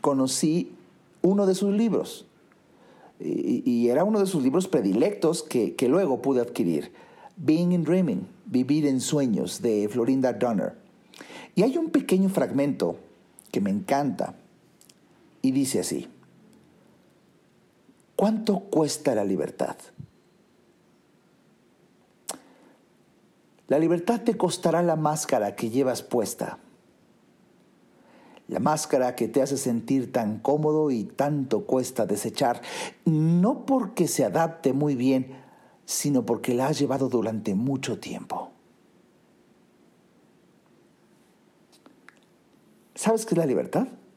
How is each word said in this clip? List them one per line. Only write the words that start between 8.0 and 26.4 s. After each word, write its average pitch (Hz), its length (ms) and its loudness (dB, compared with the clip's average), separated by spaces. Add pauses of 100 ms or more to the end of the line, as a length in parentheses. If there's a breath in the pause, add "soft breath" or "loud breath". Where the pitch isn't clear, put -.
Vivir 143 400 2
en 135 140 2
Sueños, 123 600 0
de 107 300 0
Florinda 127 420 2
Donner. 110 420 -2 (800 loud breath)
Y 180 80 4
hay 262 140 2
un 330 140 -2
pequeño 190 400 2
fragmento 139 680 0 (540)
que 127 100 -2
me 98 100 0
encanta. 131 680 -2 (1040)
Y 131 80 2
dice 131 300 0
así: - 280 -6 (2000)
"¿Cuánto 208 440 0
cuesta 147 540 0
la 104 100 0
libertad?". - 520 -4 (4000 loud breath)
La 135 120 2
libertad 175 440 0
te 226 140 0
costará 170 460 0
la 170 140 2
máscara 147 600 0
que 117 120 -6
llevas 127 340 0
puesta. - 560 -4 (1900 loud breath)